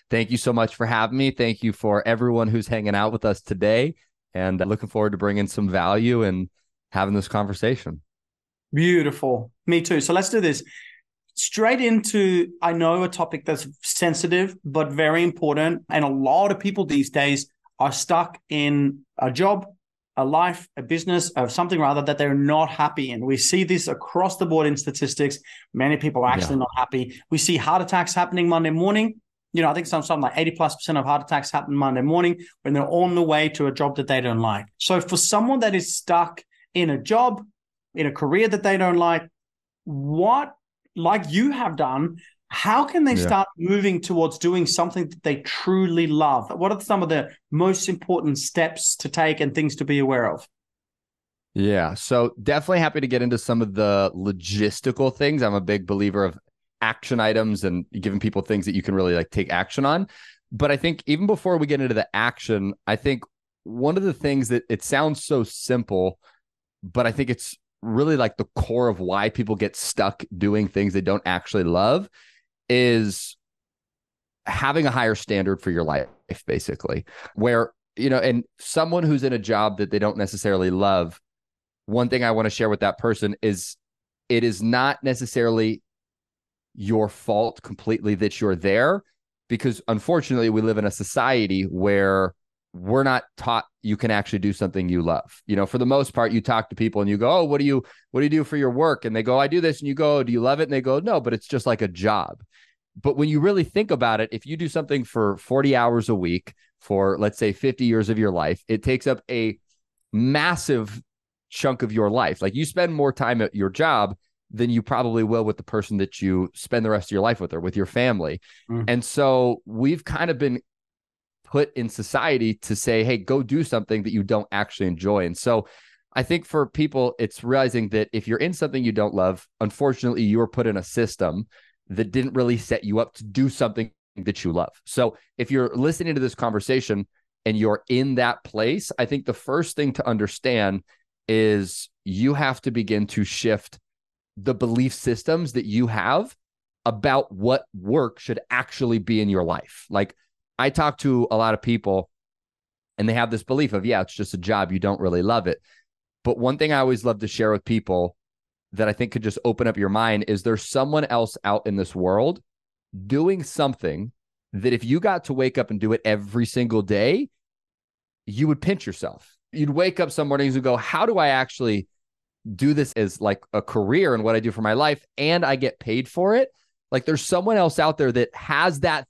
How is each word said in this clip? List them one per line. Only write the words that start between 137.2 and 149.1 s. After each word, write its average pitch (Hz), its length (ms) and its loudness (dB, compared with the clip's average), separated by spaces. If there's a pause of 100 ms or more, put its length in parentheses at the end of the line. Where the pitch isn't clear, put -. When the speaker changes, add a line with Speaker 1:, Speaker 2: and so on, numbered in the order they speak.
Speaker 1:
and 113 100 0
you're 107 320 2
in 131 280 0
that 120 280 0
place, 120 540 -2
I 123 80 0
think 139 200 -4
the 123 80 -2
first 156 420 -4
thing 143 180 -2
to - 140 -6
understand 107 760 0 (460)
is 107 640 2 (140)
you 104 300 0
have 139 280 -2
to 131 100 -4
begin 107 360 0
to 107 160 -2
shift - 540 -2 (600)
the 107 180 -2
belief 123 380 0
systems 151 600 -2
that 123 120 -2
you 113 200 0
have 117 500 0 (480)
about 131 480 0
what 113 340 0 (140)
work 117 380 0
should - 220 -6 (100)
actually 123 480 0
be 107 240 0